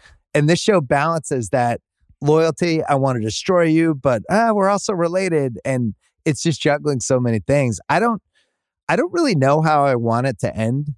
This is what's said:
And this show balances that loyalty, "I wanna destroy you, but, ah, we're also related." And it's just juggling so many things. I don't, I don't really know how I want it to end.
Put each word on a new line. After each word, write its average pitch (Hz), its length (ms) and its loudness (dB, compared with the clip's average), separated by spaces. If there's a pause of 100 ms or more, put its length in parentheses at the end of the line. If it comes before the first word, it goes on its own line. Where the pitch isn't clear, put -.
(320)
And 147 160 2
this 170 120 2
show 196 200 2
balances 143 720 -2
that 120 300 0 (400)
loyalty, 160 640 2
"I 143 100 0
wanna 131 260 0
destroy 170 440 0
you, 160 300 2
but, 127 360 0
ah, 226 240 2
we're 196 140 2
also 202 240 -2
related." 170 720 -2
And 123 300 -2 (300)
it's 156 180 -2
just 160 180 -2
juggling 147 400 0
so 131 180 0
many 117 220 0
things. 131 480 0
I 156 100 2
don't, 220 240 -2 (640)
I 165 80 0
don't 330 160 -2
really 302 220 0
know 143 260 2
how 156 240 2
I 135 120 2
want 117 320 -2
it 120 120 -6
to - 160 -6
end. 131 420 -4